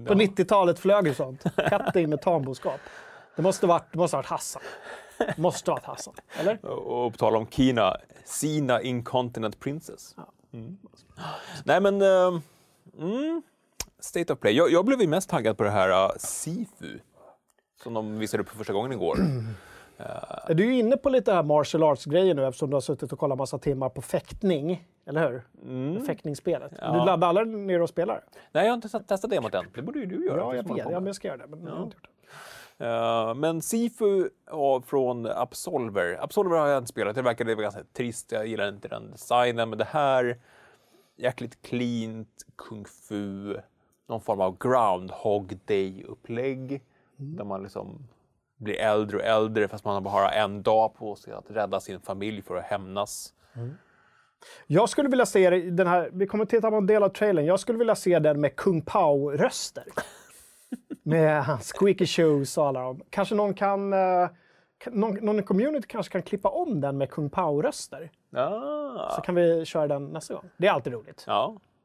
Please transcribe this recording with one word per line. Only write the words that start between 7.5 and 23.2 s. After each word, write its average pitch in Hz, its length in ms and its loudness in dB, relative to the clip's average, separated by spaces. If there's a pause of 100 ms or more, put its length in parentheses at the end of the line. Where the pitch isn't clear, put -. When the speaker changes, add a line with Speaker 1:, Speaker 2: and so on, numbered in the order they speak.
Speaker 1:
Sina 143 560 0
Incontinent 120 800 -4
Princess. - 580 -10
Speaker 2:
Ja. - 100 -18 (260)
Speaker 1:
Mm. 123 240 -14 (840)
Nej, 170 180 4
men, 196 200 4
eh, 185 380 6 (600)
mm, 277 420 -4 (580)
State 165 340 -4
of 123 60 -4
Play. - 140 4
Jag, 147 180 6
jag 175 140 6
blev 254 160 2
ju 180 60 6
mest 165 220 0
taggad 113 280 0
på 113 60 0
det 101 60 2
här, 95 200 4 (160)
eh, 90 120 2
Sifu. - 840 -10 (840)
Som 117 100 -10
de 110 260 -4
visade 107 240 -2
upp 95 60 -8
för 104 80 -18
första 107 160 -6
gången 117 180 0
igår. 90 320 0
Speaker 2:
<clears throat> 170 40 4 (680)
Speaker 1:
Eh. - 80 -14 (440)
Speaker 2:
Är 170 40 2
du 180 120 4
ju 254 140 4
inne 233 180 4
på - 120 0
lite 240 240 4
här 170 100 4
martial 151 400 2
arts-grejer 156 500 4
nu 135 140 2
eftersom 131 220 -4
du 143 60 0
har 135 60 2
suttit 139 320 -6
och 131 60 -10
kollat 139 180 0